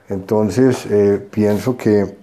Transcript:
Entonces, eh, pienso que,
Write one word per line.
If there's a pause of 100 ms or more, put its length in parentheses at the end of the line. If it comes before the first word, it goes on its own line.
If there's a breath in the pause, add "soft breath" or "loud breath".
Entonces,
eh, (120)
pienso
que,